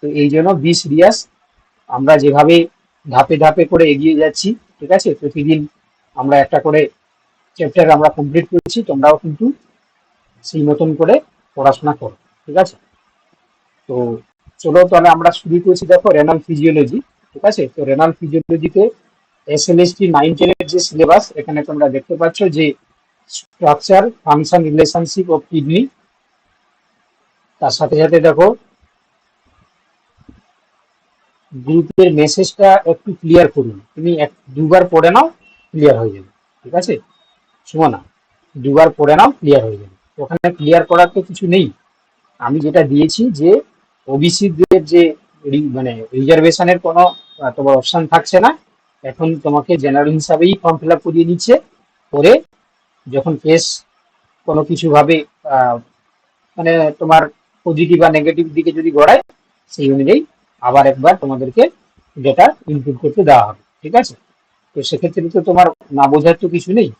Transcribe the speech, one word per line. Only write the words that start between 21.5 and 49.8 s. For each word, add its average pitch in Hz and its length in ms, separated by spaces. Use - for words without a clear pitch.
তোমরা 147 260
দেখতে 135 260
পাচ্ছ 165 280
যে 156 300
structure, 185 840
function, 156 440
relationship 160 580
of 160 140
kidney, 160 340
তার 135 120
সাথে 151 260
সাথে 160 220
দেখো 165 360
গ্রুপের 160 580
মেসেজটা 185 600
একটু 165 280
ক্লিয়ার 170 380
করুন। 117 280
তুমি 160 260
এক 147 100
দুবার 160 380
পড়ে 165 240
নাও, 254 160
ক্লিয়ার 147 280
হয়ে 113 100
যাবে। 98 180
ঠিক 127 120
আছে, 180 220
সুমনা, 139 380
দুবার 139 320
পড়ে 147 260
নাও, 220 160
ক্লিয়ার 143 320
হয়ে 110 140
যাবে। - 460
ওখানে 170 300
ক্লিয়ার 160 320
করার 175 220
তো 185 140
কিছু 185 260
নেই। 170 240
আমি 127 200
যেটা 156 240
দিয়েছি 156 480
যে 170 280
ওবিসি 170 420
দের 170 360
যে 160 300
রি-, 143 240
মানে 123 440
রিজার্ভেশনের 160 680
কোনো, 175 360
আহ, 135 160
তোমার 139 220
অপশন 160 300
থাকছে 180 320
না, 262 180
এখন 160 320
তোমাকে 147 420
জেনারেল 143 360